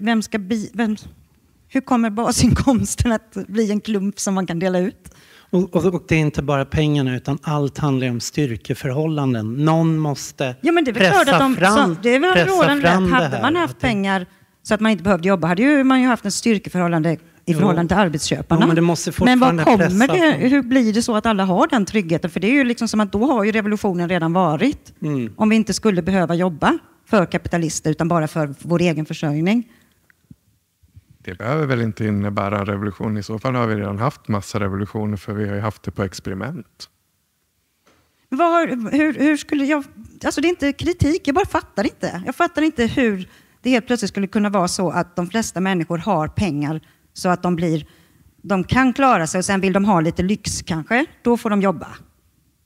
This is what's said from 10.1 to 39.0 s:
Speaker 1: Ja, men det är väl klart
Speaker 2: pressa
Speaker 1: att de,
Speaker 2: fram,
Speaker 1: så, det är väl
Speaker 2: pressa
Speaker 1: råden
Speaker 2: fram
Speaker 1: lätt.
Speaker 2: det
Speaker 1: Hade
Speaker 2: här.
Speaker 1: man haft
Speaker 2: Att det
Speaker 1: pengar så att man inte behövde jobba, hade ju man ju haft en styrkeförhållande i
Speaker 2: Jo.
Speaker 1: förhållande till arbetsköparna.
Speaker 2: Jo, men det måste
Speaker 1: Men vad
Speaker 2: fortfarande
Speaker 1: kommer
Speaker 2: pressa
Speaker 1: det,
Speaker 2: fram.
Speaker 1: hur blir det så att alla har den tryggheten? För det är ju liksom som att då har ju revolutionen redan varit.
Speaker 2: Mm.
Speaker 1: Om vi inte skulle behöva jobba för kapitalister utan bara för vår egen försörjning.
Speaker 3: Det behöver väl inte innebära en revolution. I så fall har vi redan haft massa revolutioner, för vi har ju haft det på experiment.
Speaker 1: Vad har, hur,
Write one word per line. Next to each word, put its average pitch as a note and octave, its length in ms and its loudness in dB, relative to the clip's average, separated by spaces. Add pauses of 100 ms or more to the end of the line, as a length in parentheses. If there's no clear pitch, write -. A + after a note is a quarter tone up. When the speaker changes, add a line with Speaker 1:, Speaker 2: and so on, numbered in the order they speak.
Speaker 1:
Ja, E4 120 0
men E4+ 120 2
det B3+ 60 -2
är - 20 -4
väl G3 180 4
klart F4+ 140 4
Speaker 2:
pressa C#4 120 4
Speaker 1:
att C4 40 4
de, C4 160 2
Speaker 2:
fram, F#3+ 380 4
Speaker 1:
så, E3+ 80 -14
det A#3+ 120 2
är C4+ 60 2
väl F4+ 120 2
Speaker 2:
pressa F3 140 4 (100)
Speaker 1:
råden C#4+ 240 4
Speaker 2:
fram F3+ 220 2
Speaker 1:
lätt. F3+ 80 2
Speaker 2:
det - 60 2
Speaker 1:
Hade C3+ 200 0
Speaker 2:
här. A2+ 60 -4
Speaker 1:
man D#4 140 0
haft E4 180 -2
Speaker 2:
Att - 60 -16
det C4+ 60 -2
Speaker 1:
pengar G3 400 -2 (360)
så A3 120 -2
att G#3 60 -2
man A3 120 2
inte E3+ 120 -2
behövde F#3 240 2
jobba, F3 180 2
hade F3+ 160 0
ju C#4 220 4
man C4 160 4
ju B3+ 60 2
haft A#3+ 180 0
en G3 80 -4
styrkeförhållande E3+ 840 0 (280)
i F3 80 0
Speaker 2:
Jo. D#3 60 0
Speaker 1:
förhållande E3+ 300 2
till F3+ 80 2
arbetsköparna. D#3+ 640 0
Speaker 2:
Jo, A3 60 6
men E3+ 100 4
det E3+ 60 4
måste E3+ 300 0 (120)
Speaker 1:
Men B3 160 6
vad C4 100 6
Speaker 2:
fortfarande E3 140 0
Speaker 1:
kommer B3 140 6 (280)
Speaker 2:
pressa C#4 60 2
Speaker 1:
det, E4 200 4
Speaker 2:
fram. B3+ 180 2
Speaker 1:
hur C#4 120 4
blir A#3+ 300 2
det A3+ 100 0
så A3+ 140 -2
att G#3+ 100 -2
alla G3+ 180 0
har F#3+ 240 2
den A#3 180 2
tryggheten? E3+ 440 -2
För F3+ 100 -4
det F#3 60 -2
är A#3+ 60 2
ju C#4 120 2
liksom A#3 240 -2
som A3 120 0
att G#3 120 -2
då G#3 140 0
har A#3+ 180 2
ju G#3+ 80 0
revolutionen G3+ 560 0
redan E3+ 240 0
varit. F3+ 600 0 (100)
Speaker 2:
Mm. C3 340 -4
Speaker 1:
Om G#3+ 120 2
vi A3 80 4
inte G#3+ 180 0
skulle F#3 280 0
behöva F3 320 0
jobba F3+ 440 0 (280)
för F#3 200 2
kapitalister E3 640 -4
utan D#3 180 -2
bara D#3+ 200 0
för D3 300 -4
vår E3+ 240 -2
egen D#3 240 0
försörjning. E3+ 600 -2 (1600)
Speaker 3:
Det F2+ 140 -12
behöver C#3+ 280 -2
väl B2 160 0
inte A2+ 240 -4
innebära G2+ 520 -2
en G2 80 -4
revolution. G#2 520 -4
I G2+ 40 -8
så A2 160 -8
fall C3 160 -4
har A#2+ 120 0
vi A2 80 0
redan G2+ 240 -4
haft B2+ 300 -4
massa G#2 320 -4
revolutioner, G#2 560 -4
för G#2 160 -10
vi G#2 160 -4
har G2+ 60 -6
ju G2+ 60 -4
haft G#2+ 220 -6
det G#2 80 -8
på - 120 -6
experiment. G2 840 -10 (1400)
Speaker 1:
Vad E4 240 0
har, C#4+ 440 0
hur, D4+ 180 2